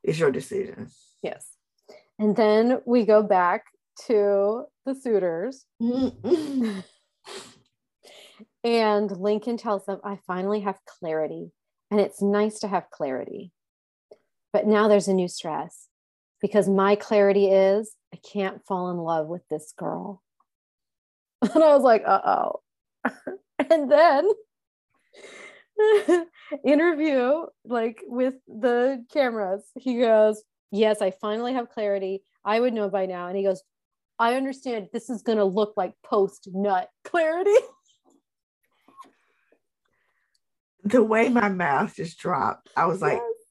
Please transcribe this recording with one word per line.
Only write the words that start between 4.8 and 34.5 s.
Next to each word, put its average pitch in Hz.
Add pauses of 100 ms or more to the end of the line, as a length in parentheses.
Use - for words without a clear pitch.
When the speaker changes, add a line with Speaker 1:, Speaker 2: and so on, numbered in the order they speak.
Speaker 2:
the 269
suitors. 208 (160)
Speaker 1:
Mm-mm. 247
Speaker 2:
<laughs> - (1700)
And 214
Lincoln 208
tells 208
them, 196
"I 202 (100)
finally 190
have 196
clarity. 160 (380)
And 208
it's -
nice 208
to 214
have 190
clarity. 135 (1040)
But 208
now 214
there's 202
a 196
new 180
stress, 156 (540)
because 196
my 196
clarity 202
is 196 (180)
I 175
can't 196
fall 180
in 175
love 165
with 175
this 156
girl." 180 (1200)
<laughs> 214
And 320
I 302
was 254
like, 226
"Uh-oh." - (440)
<laughs> -
And 294
then 311 (1500)
<laughs> 403 (400)
interview, 294 (200)
like, 226
with 254 (120)
the 240
cameras, 220 (120)
he 247
goes, 214 (280)
"Yes, 214
I 190
finally 226
have 240
clarity. 196 (220)
I 214
would 247
know 208
by 190
now." 180
And 190
he 196
goes, 190 (560)
"I 233
understand 262